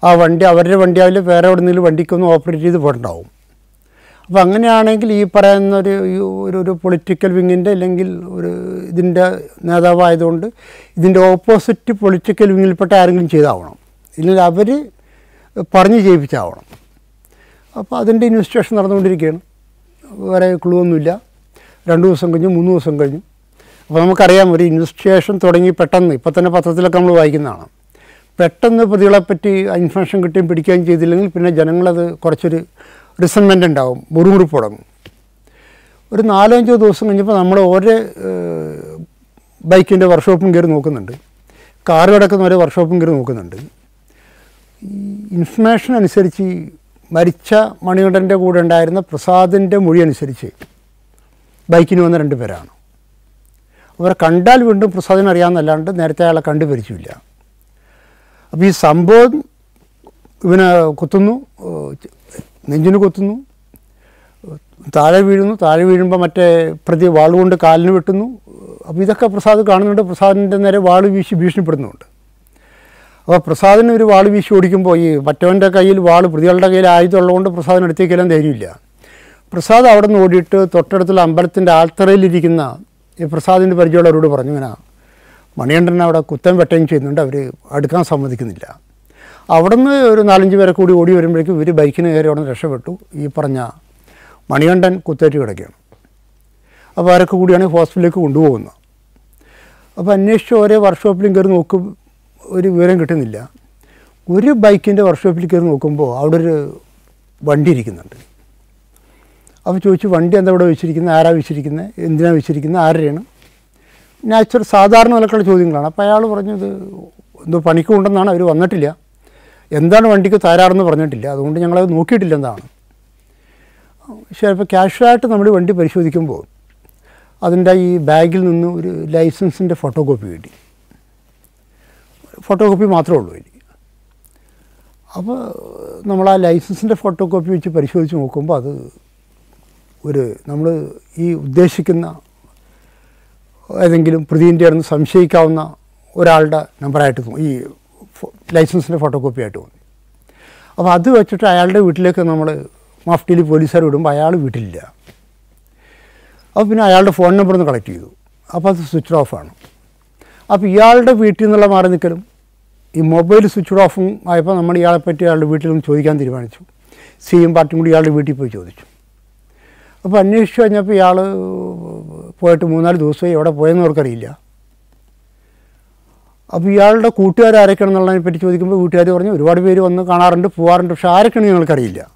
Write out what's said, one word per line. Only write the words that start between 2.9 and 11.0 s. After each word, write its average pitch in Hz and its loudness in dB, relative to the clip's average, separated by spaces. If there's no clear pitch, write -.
അപ്പോൾ 185 0
അങ്ങനെയാണെങ്കിൽ 220 0
ഈ - 0
പറയുന്ന 196 4
ഒരു, 196 -2
ഒരു, 190 -6
ഒരു 185 -4
പൊളിറ്റിക്കൽ 185 -4
വിങ്ങിൻ്റെ 180 0
അല്ലെങ്കിൽ 185 -4
ഒരു 175 -8
ഇതിൻ്റെ 180 0
നേതാവായതുകൊണ്ട് 170 0
ഇതിൻ്റെ 185 4